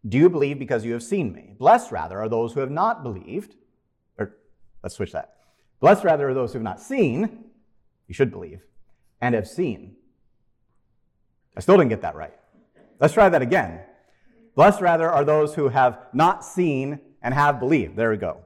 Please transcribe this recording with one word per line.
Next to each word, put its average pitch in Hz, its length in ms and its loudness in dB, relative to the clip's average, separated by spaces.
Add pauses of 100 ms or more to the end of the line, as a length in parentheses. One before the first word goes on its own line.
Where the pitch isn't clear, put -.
"Do 107 80 -2
you 165 140 6
believe 143 300 -4
because 117 240 -4
you 117 80 -6
have 117 100 -6
seen 147 300 -4
me? - 260 -20
Blessed, 220 320 2
rather, 90 300 -8
are 110 80 -6
those 113 240 -2
who 139 80 -4
have 131 100 -4
not 190 320 -2
believed." 117 540 -12 (600)
Or, 104 200 -10 (480)
let's 92 100 -12
switch - 180 -8
that. - 220 -12 (460)
"Blessed, 202 240 4
rather, 147 240 0
are 131 60 -2
those 123 180 -4
who 131 60 -10
have 110 60 -8
not 92 160 -8
seen," 202 640 -4 (600)
you 90 80 -18
should 131 160 0
believe, 87 320 -16 (580)
"and 123 140 -2
have 104 140 -4
seen." 127 480 -8 (1600)
I - 40 -12
still 190 160 6
didn't 147 140 6
get 110 120 -4
that 78 120 -8
right. 78 200 -14 (680)
Let's 156 140 4
try 202 140 6
that 165 140 2
again. 117 380 -2 (760)
"Blessed, 202 260 6
rather, 165 300 2
are 147 140 2
those 151 320 2
who 147 120 0
have 127 300 2 (140)
not 165 320 2
seen 143 560 -4 (200)
and 127 140 -4
have 143 240 2
believed." 123 380 -2
There 113 140 0
we 107 60 -2
go. 90 300 -8